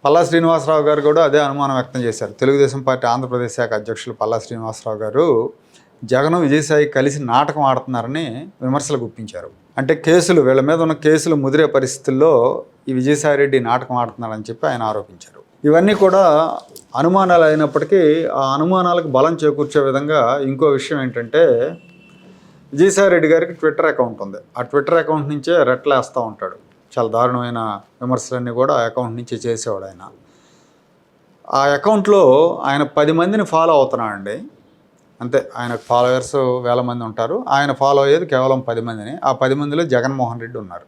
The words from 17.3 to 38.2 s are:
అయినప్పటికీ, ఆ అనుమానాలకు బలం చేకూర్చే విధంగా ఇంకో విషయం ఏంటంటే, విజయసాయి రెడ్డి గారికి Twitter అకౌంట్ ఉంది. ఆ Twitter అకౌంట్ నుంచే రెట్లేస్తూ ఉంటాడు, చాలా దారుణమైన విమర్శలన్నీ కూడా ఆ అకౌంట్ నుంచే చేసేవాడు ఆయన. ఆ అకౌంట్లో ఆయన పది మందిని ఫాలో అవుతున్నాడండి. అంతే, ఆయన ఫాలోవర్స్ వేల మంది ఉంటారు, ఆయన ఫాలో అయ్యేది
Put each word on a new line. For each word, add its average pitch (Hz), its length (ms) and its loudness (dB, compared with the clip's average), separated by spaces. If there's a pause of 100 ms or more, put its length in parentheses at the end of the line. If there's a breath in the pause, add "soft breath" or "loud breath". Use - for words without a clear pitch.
అయినప్పటికీ, 156 840 2
ఆ 135 280 -2
అనుమానాలకు 175 540 0
బలం 139 260 2
చేకూర్చే 147 460 0
విధంగా 139 580 0
ఇంకో 135 280 -2
విషయం 139 360 -2
ఏంటంటే, 123 680 0 (1040 soft breath)
విజయసాయి 190 360 4
రెడ్డి 165 200 2
గారికి 165 240 2
Twitter 160 340 -2
అకౌంట్ 120 360 -2
ఉంది. 98 140 -12 (220)
ఆ 123 40 -6
Twitter 143 320 -2
అకౌంట్ 151 340 -2
నుంచే 147 360 0
రెట్లేస్తూ 127 560 0
ఉంటాడు, 107 360 -10 (420)
చాలా 117 100 0
దారుణమైన 120 500 -2 (440)
విమర్శలన్నీ 123 480 -6
కూడా 127 240 0
ఆ 127 60 0
అకౌంట్ 117 360 -4
నుంచే 120 300 -10
చేసేవాడు 110 380 -6
ఆయన. 92 240 -18 (1400 soft breath)
ఆ 135 100 2
అకౌంట్లో 170 1040 4
ఆయన 139 180 0
పది 147 300 0
మందిని 185 320 0
ఫాలో 165 280 2
అవుతున్నాడండి. 113 680 -2 (800)
అంతే, 120 360 -2
ఆయన 120 200 -6
ఫాలోవర్స్ 123 600 0
వేల 127 440 0
మంది 120 240 -6
ఉంటారు, 113 440 -6
ఆయన 143 240 0
ఫాలో 139 300 2
అయ్యేది 151 240 2